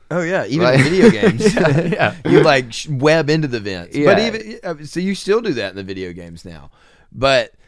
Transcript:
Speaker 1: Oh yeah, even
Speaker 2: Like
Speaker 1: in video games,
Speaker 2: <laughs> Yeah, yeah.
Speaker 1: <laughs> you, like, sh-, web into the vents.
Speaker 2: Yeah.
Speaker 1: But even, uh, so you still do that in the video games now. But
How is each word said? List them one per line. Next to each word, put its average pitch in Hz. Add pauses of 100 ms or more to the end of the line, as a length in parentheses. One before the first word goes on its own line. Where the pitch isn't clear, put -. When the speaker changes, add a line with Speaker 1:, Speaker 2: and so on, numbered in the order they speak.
(100)
Speaker 1:
Oh 170
yeah, 170
even 123
Speaker 2:
Like 127
Speaker 1:
in 135
video 185
games, 180
Speaker 2:
<laughs> -
Yeah, 160
yeah. 165
Speaker 1:
<laughs> 151
you, -
like, 135
sh-, -
web 151
into 156
the 120
vents. 98
Speaker 2:
Yeah. 143 (100)
Speaker 1:
But 202
even, 220
uh, 175 (100)
so 165
you 190
still 202
do 214
that 101
in 92
the 98
video 92
games 85
now. 78 (400)
But 131 (160)